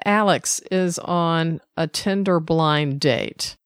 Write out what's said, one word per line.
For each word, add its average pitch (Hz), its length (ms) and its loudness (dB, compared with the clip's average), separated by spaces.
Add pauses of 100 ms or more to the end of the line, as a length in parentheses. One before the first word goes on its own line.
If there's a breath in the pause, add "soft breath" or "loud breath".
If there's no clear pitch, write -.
Alex 208 540 0 (120)
is 185 280 0
on 165 640 0 (160)
a 160 100 -2
Tinder 196 520 0
blind 151 600 2
date - 560 -2 (100)